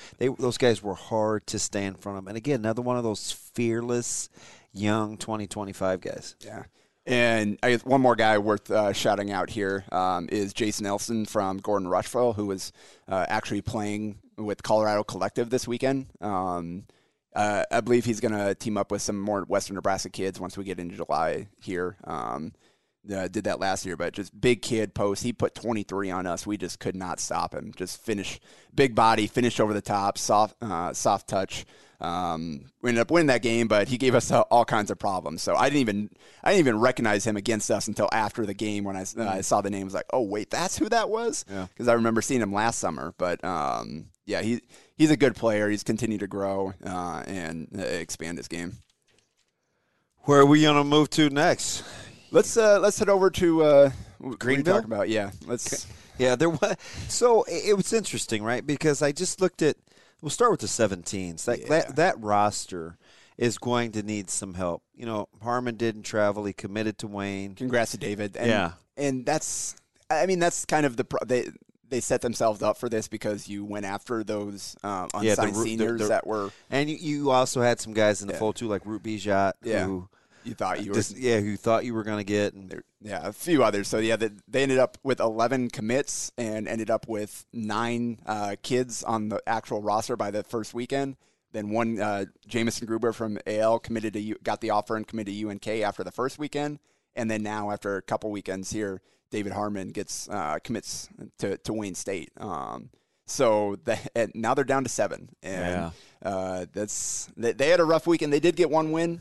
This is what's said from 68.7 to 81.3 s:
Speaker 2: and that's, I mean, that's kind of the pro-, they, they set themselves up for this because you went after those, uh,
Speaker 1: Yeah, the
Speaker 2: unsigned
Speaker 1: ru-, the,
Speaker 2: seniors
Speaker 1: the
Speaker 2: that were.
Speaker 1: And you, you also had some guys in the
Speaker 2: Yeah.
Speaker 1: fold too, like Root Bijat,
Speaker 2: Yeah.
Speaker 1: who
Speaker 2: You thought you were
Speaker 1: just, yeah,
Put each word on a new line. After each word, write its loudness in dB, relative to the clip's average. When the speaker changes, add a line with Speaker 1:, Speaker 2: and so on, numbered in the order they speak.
Speaker 2:
and -2
that's, -4
I 2
mean, 2
that's 2
kind 2
of -2
the 0
pro-, -4
they, 0
they -2
set 0
themselves 0
up 2
for -6
this -2
because -6
you -8
went -8
after -6
those, -8
uh, -4
Speaker 1:
Yeah, 4
the 2
Speaker 2:
unsigned 0
Speaker 1:
ru-, 2
the, 0
Speaker 2:
seniors 0
Speaker 1:
the 0
Speaker 2:
that 2
were. -4
Speaker 1:
And 0
you, -6
you -2
also 4
had 4
some -10
guys 4
in -10
the -4
Speaker 2:
Yeah. -8
Speaker 1:
fold 0
too, -4
like -2
Root -8
Bijat, 2
Speaker 2:
Yeah. 0
Speaker 1:
who -6
Speaker 2:
You -12
thought -2
you -8
were -2
Speaker 1:
just, -2
yeah, 2